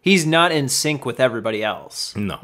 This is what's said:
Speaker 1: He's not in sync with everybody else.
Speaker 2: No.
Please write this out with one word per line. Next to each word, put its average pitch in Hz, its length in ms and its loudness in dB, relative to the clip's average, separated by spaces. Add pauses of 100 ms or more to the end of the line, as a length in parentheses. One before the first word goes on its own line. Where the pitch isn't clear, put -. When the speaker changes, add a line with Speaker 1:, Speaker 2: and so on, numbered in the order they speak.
Speaker 1:
He's 180 260 4
not 165 260 4
in 143 160 0
sync 147 380 -2
with 117 120 -6
everybody 113 460 0
else. - 500 -8
Speaker 2:
No. 101 300 -6